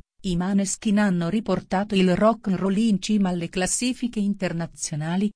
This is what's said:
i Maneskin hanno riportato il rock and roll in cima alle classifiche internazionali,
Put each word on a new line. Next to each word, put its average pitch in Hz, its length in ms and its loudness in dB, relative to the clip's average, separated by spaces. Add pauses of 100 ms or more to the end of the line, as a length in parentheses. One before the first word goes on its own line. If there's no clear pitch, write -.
(220)
i 180 160 -2
Maneskin 196 600 0
hanno 180 280 2
riportato 196 680 -2
il 185 200 4
rock 220 320 2
and 190 80 2
roll 185 220 0
in 214 240 2
cima 202 280 2
alle 170 200 -4
classifiche 233 720 -2
internazionali, 170 1160 -2